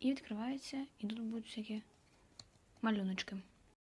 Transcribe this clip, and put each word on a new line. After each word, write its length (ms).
і 100
відкривається, 760
і 80
тут 140
будуть 260
всякі 360
малюночки. 540